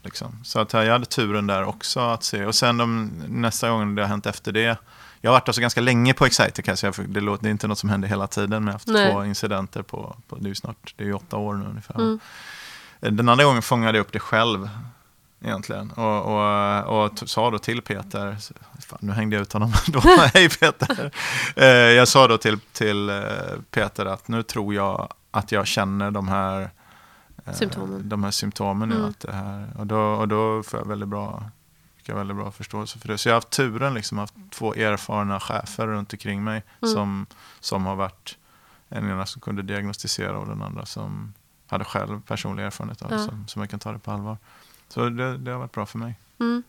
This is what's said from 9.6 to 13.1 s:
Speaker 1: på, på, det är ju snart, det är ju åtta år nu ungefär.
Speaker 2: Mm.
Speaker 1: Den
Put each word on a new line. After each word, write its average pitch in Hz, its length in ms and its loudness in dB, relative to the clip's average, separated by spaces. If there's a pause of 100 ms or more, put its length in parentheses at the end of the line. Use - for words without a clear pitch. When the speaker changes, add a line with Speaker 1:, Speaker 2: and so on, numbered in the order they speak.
Speaker 1:
på, - 340 -12 (120)
på, - 80 -12
det - 80 -8
är 98 40 -4
ju 98 60 -6
snart, - 420 -12
det - 80 -8
är 101 40 -4
ju 101 60 -2
åtta - 220 -8
år 104 180 -4
nu 101 120 -6
ungefär. 107 280 -12
Speaker 2:
Mm. 220 260 0 (800)
Speaker 1:
Den 113 280 2